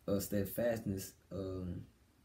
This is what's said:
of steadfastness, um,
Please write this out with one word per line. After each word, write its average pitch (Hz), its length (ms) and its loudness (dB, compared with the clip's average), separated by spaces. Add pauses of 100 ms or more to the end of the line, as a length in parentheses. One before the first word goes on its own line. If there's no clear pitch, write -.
of 98 180 2
steadfastness, 104 880 0 (180)
um, 92 520 -4 (440)